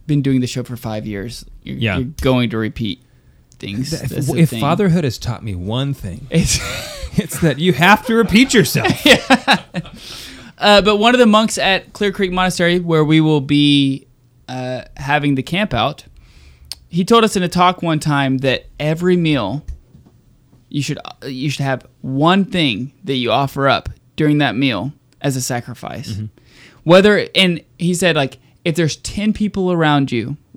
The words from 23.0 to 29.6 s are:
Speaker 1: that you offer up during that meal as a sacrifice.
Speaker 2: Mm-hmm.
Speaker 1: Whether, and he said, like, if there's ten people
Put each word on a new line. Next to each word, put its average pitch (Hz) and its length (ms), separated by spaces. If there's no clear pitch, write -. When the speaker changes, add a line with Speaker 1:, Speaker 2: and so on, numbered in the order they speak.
Speaker 1:
that 143 100
you 120 160
offer 139 380
up 113 200
during 151 220
that 127 180
meal 127 360
as 135 160
a 127 40
sacrifice. 120 720
Speaker 2:
Mm-hmm. 107 140
Speaker 1:
Whether, 190 500
and 180 280
he 175 160
said, 170 220
like, - 220
if 170 120
there's 160 200
ten 214 360
people 196 400